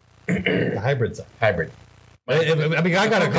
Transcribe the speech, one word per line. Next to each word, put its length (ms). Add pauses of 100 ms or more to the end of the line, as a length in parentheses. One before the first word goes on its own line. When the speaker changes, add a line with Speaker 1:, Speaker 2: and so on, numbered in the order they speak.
Speaker 1:
<clears throat> 160
the 540
hybrid 360
side. 100 (140)
Speaker 2:
Hybrid. 320 (560)
Speaker 1:
I, 60
I, 180
I 20
mean, 200
I 80
Speaker 2:
The 80
Speaker 1:
gotta 360
Speaker 2:
focus, 120